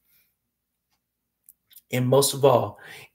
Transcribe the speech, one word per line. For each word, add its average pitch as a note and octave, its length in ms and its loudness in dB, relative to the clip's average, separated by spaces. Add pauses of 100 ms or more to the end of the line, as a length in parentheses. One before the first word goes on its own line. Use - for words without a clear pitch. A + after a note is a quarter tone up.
(1900)
And B2 140 -2
most C#3 260 0
of C3+ 120 -4
all, A#2 340 2 (360)